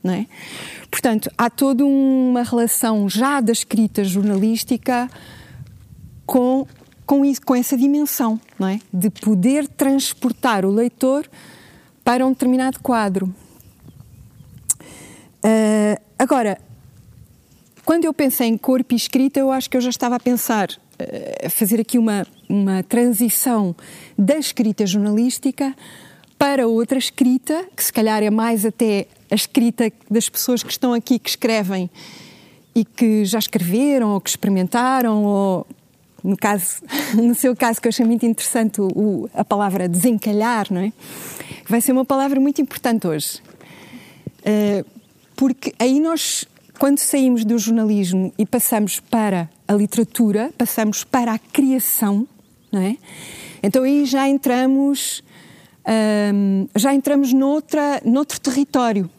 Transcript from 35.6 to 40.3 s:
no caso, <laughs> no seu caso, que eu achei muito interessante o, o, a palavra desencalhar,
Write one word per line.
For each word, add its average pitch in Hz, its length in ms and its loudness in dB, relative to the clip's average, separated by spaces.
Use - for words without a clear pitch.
no 190 140 0
caso, 202 460 -2
<laughs> 277 160 -4
no 233 200 4
seu 247 200 0
caso, 226 260 0
que 240 80 0
eu - 20 2
achei 240 140 0
muito 233 220 2
interessante 226 540 -2
o, 190 80 0
o, 202 460 -2
a 214 100 -2
palavra 196 440 -2
desencalhar, 214 840 0